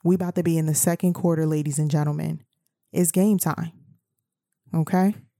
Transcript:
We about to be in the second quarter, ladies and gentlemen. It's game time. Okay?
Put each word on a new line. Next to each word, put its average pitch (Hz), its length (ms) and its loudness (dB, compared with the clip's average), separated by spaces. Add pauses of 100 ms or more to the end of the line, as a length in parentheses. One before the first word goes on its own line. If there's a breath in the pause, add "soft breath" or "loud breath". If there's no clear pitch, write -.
We 175 120 4
about 180 180 -4
to 180 80 0
be 165 160 2
in 156 80 0
the 156 80 0
second 175 400 0
quarter, 160 320 0
ladies 151 320 -2
and 151 120 0
gentlemen. 151 520 -2 (500)
It's 180 200 0
game 196 260 2
time. 165 340 -4 (1000)
Okay? 185 400 0 (260)